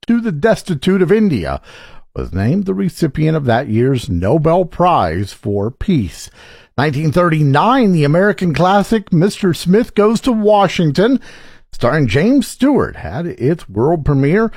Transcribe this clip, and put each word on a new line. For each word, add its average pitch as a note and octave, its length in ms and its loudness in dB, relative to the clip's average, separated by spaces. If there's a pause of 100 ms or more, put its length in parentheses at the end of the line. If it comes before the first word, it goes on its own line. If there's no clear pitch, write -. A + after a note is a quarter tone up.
to A#3 120 2
the A3+ 140 -4
destitute F3+ 680 0
of E3+ 100 2
India, B2 500 0 (540)
was C2 160 -8
named B2+ 340 0
the F#3+ 80 -4
recipient D#3+ 640 -2
of D3+ 80 -2
that A#2+ 240 0
year's A#2+ 420 0
Nobel D3+ 540 2
Prize A2 680 0
for G2+ 360 -4
Peace. B2+ 600 -4 (480)
Nineteen D3+ 340 -2
thirty-nine, F3 800 2
the D#3 140 2
American F3 480 0
classic G3 580 0
Mister F3+ 420 0
Smith G3 420 0
Goes G#3+ 260 2
to C4+ 100 -2
Washington G#3 880 2 (560)
starring C3+ 320 0
James G3+ 400 2
Stewart, B3+ 480 0
had C#3+ 320 -8
its D#3+ 420 -4
world C3+ 360 -2
premiere. D3+ 520 0